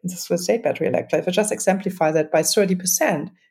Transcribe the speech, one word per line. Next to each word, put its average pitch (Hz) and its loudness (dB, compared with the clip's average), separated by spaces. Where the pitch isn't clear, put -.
in 180 -6
the 180 -8
solid - -2
state 220 0
battery 143 -2
electrolyte. - 0
If 185 -2
I - 0
just 208 0
exemplify 185 0
that 156 2
by 160 2
thirty 190 2
percent, 180 -2